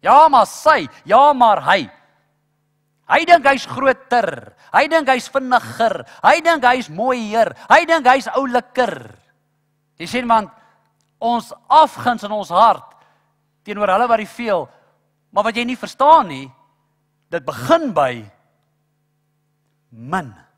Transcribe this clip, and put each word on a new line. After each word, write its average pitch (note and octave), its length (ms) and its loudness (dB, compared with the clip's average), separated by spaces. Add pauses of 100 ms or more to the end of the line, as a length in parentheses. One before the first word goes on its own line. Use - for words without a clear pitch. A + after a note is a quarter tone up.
"Ja, C#4+ 260 6
maar A#3+ 180 4
sy, C4+ 420 -2 (160)
ja, C4 280 4
maar A3+ 300 2
hy. D#3 280 -2 (1160)
Hy E4 200 0
dink E4+ 160 4
hy's C4+ 220 0
groter, A#3+ 880 -4 (180)
hy C4 160 2
dink D4+ 200 0
hy's B3+ 200 -2
vinniger, A3+ 800 -4 (180)
hy D4 160 4
dink D#4+ 240 0
hy's B3 240 0
mooier, A3 640 -2 (160)
hy D#4 160 4
dink D#4+ 240 0
hy's C4 240 2
ouliker." B3 800 -4 (880)
Jy E3+ 60 -12
sien, A#3+ 220 -6
want A3 220 0 (680)
ons A#3 320 -4 (160)
afguns B3 560 2
in G#3 80 -10
ons G#3 160 -8
hart G3+ 460 2 (680)
teenoor G#3 240 -4
hulle G#3+ 200 0
wat A3+ 100 2
die G#3+ 100 -8
veel, G3+ 400 -6 (640)
maar G#3 120 -4
wat A3 120 -4
jy A#3+ 120 -4
nie B3+ 100 -8
verstaan C#4 520 2
nie, C3+ 160 -12 (840)
dit E3 120 -6
begin A#3+ 520 -2
by B2 280 -4 (1700)
min. B2 420 -10 (260)